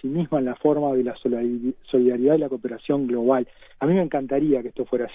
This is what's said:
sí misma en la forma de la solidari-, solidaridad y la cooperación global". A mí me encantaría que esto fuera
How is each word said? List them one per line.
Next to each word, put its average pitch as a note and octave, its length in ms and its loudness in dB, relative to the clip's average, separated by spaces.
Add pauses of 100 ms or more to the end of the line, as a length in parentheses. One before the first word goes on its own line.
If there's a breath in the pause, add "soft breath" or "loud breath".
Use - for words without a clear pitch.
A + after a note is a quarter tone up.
sí C3 80 -8
misma D#3 320 -2
en B2+ 60 0
la B2 100 -4
forma D3 360 0
de B2+ 120 0
la A#2+ 120 -4
solidari-, A#2+ 580 -4 (160)
solidaridad B2 440 4
y D#3+ 40 4
la D3 100 -2
cooperación B2+ 580 -4
global". B2 400 2 (340 soft breath)
A C#3 60 -2
mí E3+ 80 4
me F#3+ 80 2
encantaría C#3 600 0
que A#2+ 60 -10
esto A#2+ 160 -8
fuera A#2+ 300 -4